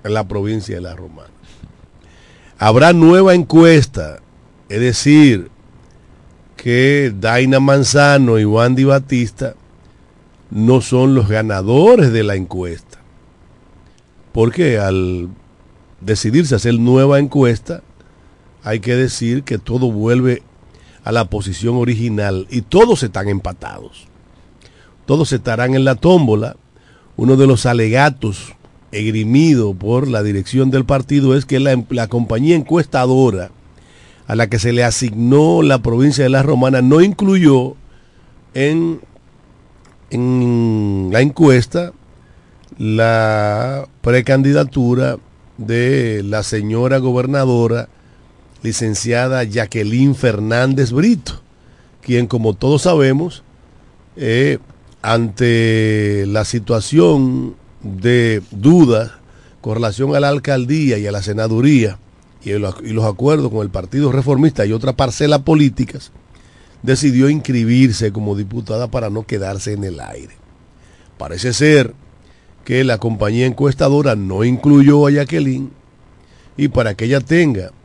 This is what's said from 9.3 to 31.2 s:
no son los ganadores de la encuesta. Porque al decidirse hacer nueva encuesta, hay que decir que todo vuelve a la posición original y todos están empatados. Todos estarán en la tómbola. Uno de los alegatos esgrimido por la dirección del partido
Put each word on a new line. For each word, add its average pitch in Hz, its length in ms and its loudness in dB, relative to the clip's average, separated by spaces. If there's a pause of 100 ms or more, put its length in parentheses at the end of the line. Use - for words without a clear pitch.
no 117 320 2
son 127 340 2
los 117 120 2
ganadores 110 840 2
de 113 120 0
la 101 120 -2
encuesta. 90 640 -10 (1300)
Porque 120 460 0
al 92 520 -4 (720)
decidirse 120 540 0
hacer 117 240 0
nueva 131 400 4
encuesta, 135 640 -2 (840)
hay 110 160 -4
que 123 160 -4
decir 127 480 -2
que 123 140 -6
todo 123 340 -4
vuelve 120 520 0 (600)
a 110 80 -8
la 113 140 0
posición 98 520 -6
original 107 720 -4
y 120 100 -4
todos 208 400 2
están 101 260 -6
empatados. 85 800 -10 (1000)
Todos 147 260 0
estarán 120 400 -2
en 135 100 2
la 131 120 2
tómbola. 120 640 0 (600)
Uno 131 200 2
de 135 100 6
los 131 180 2
alegatos 120 880 -2 (380)
esgrimido 110 840 0
por 113 340 -2
la 117 140 -2
dirección 104 480 -2
del 131 160 0
partido 135 500 0